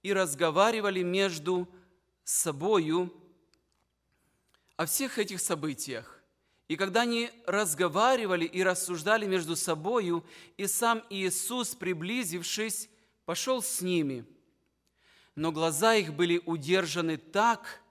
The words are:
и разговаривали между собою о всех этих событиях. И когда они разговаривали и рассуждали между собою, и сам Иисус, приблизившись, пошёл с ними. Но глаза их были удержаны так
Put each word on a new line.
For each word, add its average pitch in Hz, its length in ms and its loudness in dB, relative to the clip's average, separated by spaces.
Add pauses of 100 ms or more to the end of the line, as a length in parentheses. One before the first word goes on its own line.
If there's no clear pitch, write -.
и 196 100 -2
разговаривали 190 880 2
между 180 640 0 (560)
собою 170 880 0 (1700)
о 165 80 0
всех 262 320 -2
этих 196 240 -2
событиях. 139 840 -6 (460)
И 156 80 -2
когда 190 240 2
они 233 280 0 (160)
разговаривали 185 1000 2
и 180 180 -2
рассуждали 180 600 0
между 170 320 0
собою, 170 680 -2 (320)
и 196 120 -6
сам 233 420 0
Иисус, 196 680 -4
приблизившись, 185 1120 -4 (360)
пошёл 240 360 -2
с - 200 -4
ними. 151 440 -2 (1080)
Но 156 160 -2
глаза 165 440 2
их 170 180 0
были 170 320 2
удержаны 165 720 0
так 220 720 0